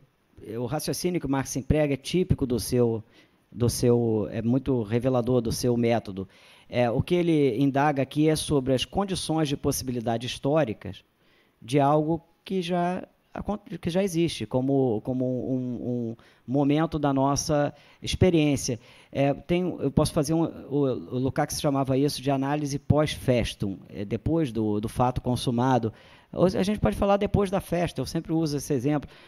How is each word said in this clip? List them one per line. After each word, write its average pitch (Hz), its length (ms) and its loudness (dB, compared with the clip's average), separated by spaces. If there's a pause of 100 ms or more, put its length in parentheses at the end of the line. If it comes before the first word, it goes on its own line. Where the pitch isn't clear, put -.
(480)
é 110 100 -10
o 123 80 -4
raciocínio 156 560 -4
que 143 60 -6
Marx 135 280 -2
emprega 143 380 2
é 131 40 -2
típico - 500 0
do 117 120 0
seu, 117 440 2 (480)
do 117 180 0
seu, 117 640 4
é 110 100 -4
muito 127 400 0
revelador 120 600 2
do 113 100 -2
seu 120 260 0
método. 110 500 0 (400)
É, 120 220 2
o 123 140 0
que 175 100 -4
ele 156 480 4
indaga 139 400 2
aqui 147 280 0
é 156 60 4
sobre 135 380 0
as 123 100 2
condições 165 640 -2
de 139 80 -2
possibilidade 123 680 -2
históricas 123 800 -2 (580)
de 123 180 0
algo 151 460 2 (180)
que 190 180 -4
já 175 460 -2 (260)
acon-, 208 240 -6
que - 320 -8
já 185 140 0
existe, 165 420 0
como, 131 580 2
como 127 220 -2
um, 127 320 -2
um 120 580 -4 (320)
momento 147 500 2
da 143 160 0
nossa 139 600 0 (280)
experiência. 151 800 2 (320)
É, 139 220 2
tem, 175 460 -2
eu 135 120 -2
posso 151 220 2
fazer 156 200 0
um, 165 100 2
o, 135 720 -2
o 127 40 -2
Lukács 135 420 -2
chamava 135 360 0
isso 139 240 0
de 135 80 -4
análise 139 480 -2
pós-festum, 123 1000 0 (120)
é, - 160 -10
depois 139 460 -2
do, 107 280 0
do 110 100 -4
fato 127 320 -2
consumado. 120 680 0 (420)
Ou - 120 2
a 190 180 2
gente 202 160 -4
pode 208 180 0
falar 202 200 4
depois 196 320 0
da 185 120 0
festa, 170 400 -2
eu 127 40 -4
sempre 165 280 -6
uso 156 240 0
esse 143 160 -4
exemplo. 135 360 0 (180)